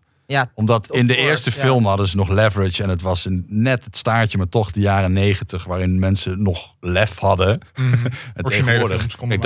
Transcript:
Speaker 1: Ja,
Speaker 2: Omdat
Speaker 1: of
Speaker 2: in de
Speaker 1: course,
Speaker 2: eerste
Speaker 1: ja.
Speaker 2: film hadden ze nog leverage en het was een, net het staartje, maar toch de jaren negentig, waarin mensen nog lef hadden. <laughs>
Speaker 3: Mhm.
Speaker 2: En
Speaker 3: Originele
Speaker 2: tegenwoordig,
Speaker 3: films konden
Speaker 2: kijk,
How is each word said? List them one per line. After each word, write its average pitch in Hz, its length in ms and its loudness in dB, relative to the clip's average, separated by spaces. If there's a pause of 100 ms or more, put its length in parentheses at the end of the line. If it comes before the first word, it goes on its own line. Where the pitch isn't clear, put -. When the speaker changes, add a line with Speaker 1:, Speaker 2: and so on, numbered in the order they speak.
(260)
Speaker 1:
Ja, 135 280 -2
Speaker 2:
Omdat 107 380 0
Speaker 1:
of - 60 -2
Speaker 2:
in 123 100 4
de 123 60 4
Speaker 1:
course, 131 180 2
Speaker 2:
eerste - 180 0
Speaker 1:
ja. 120 60 -2
Speaker 2:
film 135 300 2
hadden 98 220 2
ze 85 80 -2
nog 95 140 0
leverage 98 540 2
en 98 60 -2
het 90 120 -2
was 92 240 -2
een, 92 220 -2
net 117 380 0
het - 120 -8
staartje, 113 400 0
maar 90 120 0
toch 110 220 0
de - 80 -4
jaren 98 340 2
negentig, 98 520 0
waarin 92 340 0
mensen 95 420 0
nog 92 380 -4
lef 98 380 0
hadden. 92 300 2 (120)
<laughs> - 0 - (160)
Speaker 3:
Mhm. 131 100 0
Speaker 2:
En 120 600 -2
Speaker 3:
Originele - 40 -2 (160)
Speaker 2:
tegenwoordig, 113 320 0
Speaker 3:
films 113 180 -6
konden 117 240 -4
Speaker 2:
kijk, - 60 -4